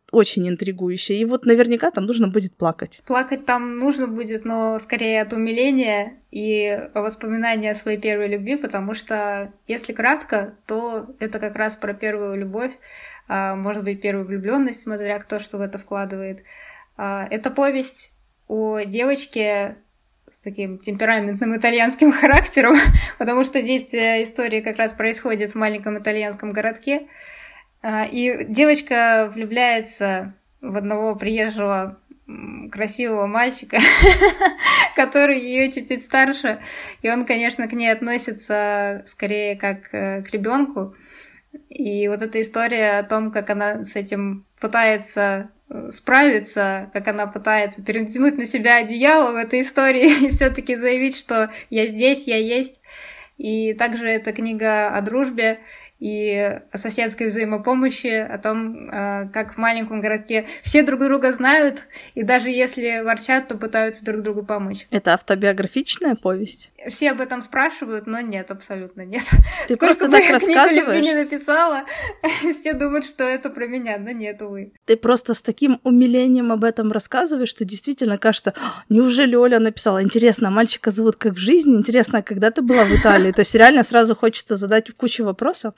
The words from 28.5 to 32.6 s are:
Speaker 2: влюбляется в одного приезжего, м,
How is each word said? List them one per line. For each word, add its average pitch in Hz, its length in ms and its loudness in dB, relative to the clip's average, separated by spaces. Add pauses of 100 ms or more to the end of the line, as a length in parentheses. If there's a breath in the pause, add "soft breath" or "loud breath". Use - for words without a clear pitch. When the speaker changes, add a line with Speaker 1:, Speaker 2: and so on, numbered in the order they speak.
Speaker 2:
влюбляется 220 1000 -2 (260)
в 208 160 -8
одного 208 380 -4
приезжего, 202 800 -4 (300)
м, - 420 -14